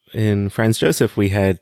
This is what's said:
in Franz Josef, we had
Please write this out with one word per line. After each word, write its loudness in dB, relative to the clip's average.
in -2
Franz 0
Josef, 0
we 0
had 0